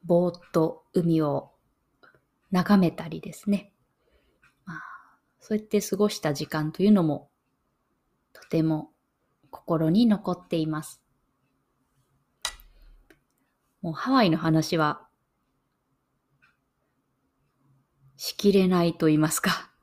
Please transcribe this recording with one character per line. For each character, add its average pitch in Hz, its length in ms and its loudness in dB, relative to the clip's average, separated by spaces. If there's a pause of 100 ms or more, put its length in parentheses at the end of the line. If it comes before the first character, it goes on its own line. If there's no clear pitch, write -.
ぼ 175 240 2
ー - 80 -6
っ - 40 -20 (100)
と 165 320 0 (100)
海 165 280 2
を 143 300 -4 (1000)
眺 190 280 4
め 170 120 4
た 165 160 -12
り 160 140 -12
で 170 120 -16
す - 160 -10
ね。 - 240 -4 (920)
ま 165 100 -14
あ、 156 60 -14 (580)
そ - 160 -6
う - 20 -2
や 214 60 -6
っ - 40 -20
て 202 140 0
過 - 140 -6
ご 208 140 0
し - 100 -10
た 151 140 -2
時 147 140 -6
間 156 240 -4
と 180 120 -2
い 202 40 4
う 214 40 6
の 196 120 6
も、 151 260 -4 (1040)
と - 100 -20
て 165 200 -2
も 156 280 -2 (580)
心 160 400 -2
に 208 160 4
残 196 280 0
っ 175 140 -12
て 170 100 -4
い 156 100 -2
ま 156 160 -8
す。 - 180 -20 (2750)
も 170 100 -8
う - 20 -8
ハ 247 180 -6
ワ 262 120 4
イ 185 60 4
の 156 80 2
話 160 400 0
は、 151 300 -2 (3000)
し - 160 -12
き 202 180 2
れ 190 160 4
な 180 160 2
い 170 140 -2
と 165 100 2
言 156 80 4
い - 20 2
ま 156 140 2
す - 80 -4
か - 320 -4 (120)